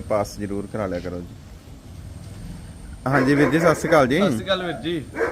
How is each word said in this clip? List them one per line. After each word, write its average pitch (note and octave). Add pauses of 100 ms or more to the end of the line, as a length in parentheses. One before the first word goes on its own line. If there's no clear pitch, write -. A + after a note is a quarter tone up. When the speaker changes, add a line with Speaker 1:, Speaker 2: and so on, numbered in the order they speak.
Speaker 1:
ਪਾਸ G#2
ਜ਼ਰੂਰ G2+
ਕਰਾ G#2+
ਲਿਆ F2+
ਕਰੋ F2+
ਜੀ। F2 (1700)
ਹਾਂਜੀ C3+
ਵੀਰ C#3+
ਜੀ, D3+
ਸਤਿ E3
ਸ਼੍ਰੀ -
ਅਕਾਲ D3+
ਜੀ। C#3
Speaker 2:
ਸਤਿ F#3+
ਸ਼੍ਰੀ A2
ਅਕਾਲ F#3
ਵੀਰ E3+
ਜੀ। D#3+ (280)